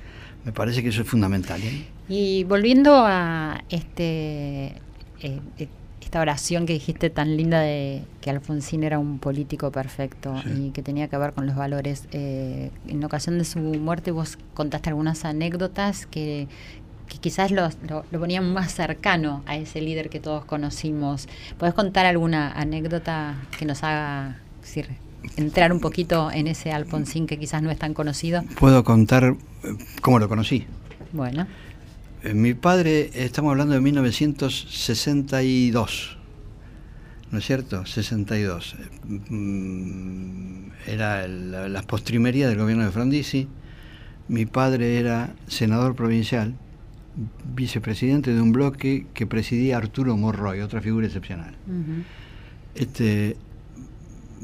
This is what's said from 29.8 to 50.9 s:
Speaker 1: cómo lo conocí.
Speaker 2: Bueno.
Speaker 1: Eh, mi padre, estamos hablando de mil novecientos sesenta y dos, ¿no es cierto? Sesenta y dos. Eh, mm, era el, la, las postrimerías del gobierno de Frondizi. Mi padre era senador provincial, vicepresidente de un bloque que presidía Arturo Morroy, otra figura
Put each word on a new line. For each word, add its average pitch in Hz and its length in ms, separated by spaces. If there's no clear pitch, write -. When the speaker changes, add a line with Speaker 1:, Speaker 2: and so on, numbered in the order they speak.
Speaker 1:
cómo 123 180
lo 104 100
conocí. 110 360
Speaker 2:
Bueno. 143 360
Speaker 1:
Eh, 104 100
mi 117 200
padre, 160 600
estamos 127 380
hablando 143 220
de 131 80
mil 143 140
novecientos 139 720
sesenta 135 720
y 127 300
dos, - 460
¿no - 80
es - 60
cierto? 113 400
Sesenta 107 520
y 104 60
dos. 87 360
Eh, - 340
mm, 92 1400
era 104 380
el, 92 260
la, 95 180
las 98 160
postrimerías 120 640
del 104 100
gobierno 110 260
de 98 60
Frondizi. 135 560
Mi 113 180
padre 120 540
era 117 340
senador 120 480
provincial, 117 580
vicepresidente 127 800
de 117 80
un 113 100
bloque 135 640
que 117 120
presidía 120 520
Arturo 117 400
Morroy, 101 440
otra 104 200
figura 110 260